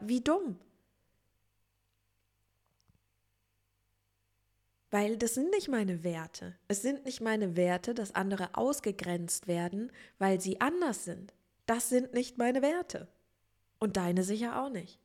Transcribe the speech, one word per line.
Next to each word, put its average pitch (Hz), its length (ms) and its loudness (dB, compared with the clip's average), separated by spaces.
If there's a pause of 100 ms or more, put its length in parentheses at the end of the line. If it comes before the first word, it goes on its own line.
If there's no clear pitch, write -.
wie 247 160 0
dumm.“ 302 360 2 (4000)
Weil 208 240 2
das 226 180 0
sind 294 160 0
nicht 392 160 2
meine 196 380 0
Werte. 175 500 -6 (140)
Es 202 120 0
sind 277 240 0
nicht 254 160 -6
meine 214 360 0
Werte, 180 360 2
dass 226 220 -4
andere 190 400 -2
ausgegrenzt 196 920 -2
werden, 175 420 -2 (300)
weil 190 200 4
sie 185 200 -2
anders 311 420 2
sind. 180 320 -12 (320)
Das 233 220 0
sind 254 260 2
nicht 247 240 -2
meine 247 240 4
Werte. 339 460 0 (720)
Und 214 160 0
deine 180 260 2
sicher 226 400 -2
auch 277 80 -4
nicht. 175 340 -10